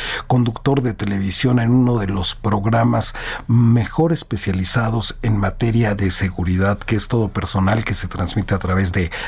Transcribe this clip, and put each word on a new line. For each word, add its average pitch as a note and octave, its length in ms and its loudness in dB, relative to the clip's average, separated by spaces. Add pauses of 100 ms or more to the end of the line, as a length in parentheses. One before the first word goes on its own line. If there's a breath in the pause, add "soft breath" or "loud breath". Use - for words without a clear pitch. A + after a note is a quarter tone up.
(280 loud breath)
conductor A#2+ 540 2
de B2 120 -2
televisión G2+ 680 0
en A#2 120 2
uno B2 260 4
de G2+ 100 -2
los F#2+ 280 -2
programas A2 580 2 (540 loud breath)
mejor A#2 640 4
especializados A2 1120 -2
en A2 120 2
materia G#2+ 600 0
de G2+ 160 0
seguridad, F#2 680 0
que - 180 -2
es G2+ 120 0
Todo A2 220 0
Personal, G2+ 540 0
que G#2 120 -4
se - 120 -4
transmite - 460 -2
a F#2 60 0
través F#2 340 0
de F2+ 160 0 (180 loud breath)